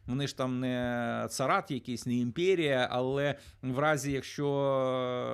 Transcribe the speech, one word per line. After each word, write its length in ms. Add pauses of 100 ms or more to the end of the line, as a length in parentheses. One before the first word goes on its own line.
Вони 200
ж 100
там 220
не 680
царат 420
якийсь, 340
не 100
імперія, 760
але 440 (260)
в 180
разі, 320
якщо, 360 (880)